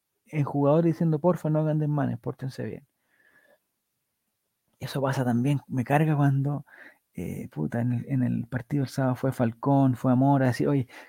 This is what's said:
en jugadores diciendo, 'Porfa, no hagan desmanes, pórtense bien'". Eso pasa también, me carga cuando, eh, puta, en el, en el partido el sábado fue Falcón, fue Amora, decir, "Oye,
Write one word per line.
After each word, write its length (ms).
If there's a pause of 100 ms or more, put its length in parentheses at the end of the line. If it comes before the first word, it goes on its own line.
(280)
en 160
jugadores 500
diciendo, 240
'Porfa, 320
no 100
hagan 200
desmanes, 400
pórtense 460
bien'". 200 (1900)
Eso 220
pasa 240
también, 420
me 160
carga 320
cuando, 520 (480)
eh, 340
puta, 320
en 120
el, 160
en 120
el 240
partido 380
el 60
sábado 260
fue 160
Falcón, 640
fue 160
Amora, 340
decir, 220
"Oye, 200 (220)